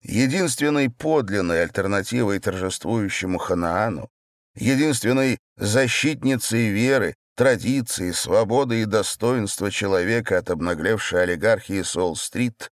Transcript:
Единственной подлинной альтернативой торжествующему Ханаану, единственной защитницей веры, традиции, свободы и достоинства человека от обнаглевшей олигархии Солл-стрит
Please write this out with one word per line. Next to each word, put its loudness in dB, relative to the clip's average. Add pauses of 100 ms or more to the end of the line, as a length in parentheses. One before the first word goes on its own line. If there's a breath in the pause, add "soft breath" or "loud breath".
Единственной 0
подлинной 0
альтернативой 0
торжествующему -2
Ханаану, -2 (440)
единственной 2 (180)
защитницей 0
веры, 2 (220)
традиции, 0
свободы 2
и 0
достоинства 0
человека 0
от -4
обнаглевшей 0
олигархии 0
Солл-стрит -4